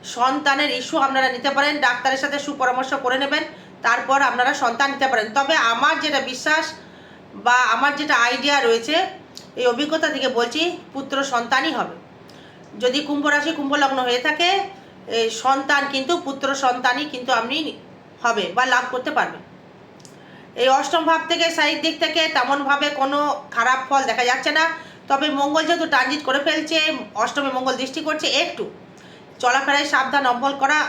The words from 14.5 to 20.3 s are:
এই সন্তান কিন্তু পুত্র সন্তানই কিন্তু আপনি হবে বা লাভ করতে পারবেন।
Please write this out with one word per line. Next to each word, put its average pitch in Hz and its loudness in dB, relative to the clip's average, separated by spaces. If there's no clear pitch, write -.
এই 226 0
সন্তান 277 0
কিন্তু 262 -2
পুত্র 277 -4
সন্তানই 254 0
কিন্তু 254 -6
আপনি 240 -2
হবে 220 0
বা 254 2
লাভ 247 2
করতে 262 -4
পারবেন। - -2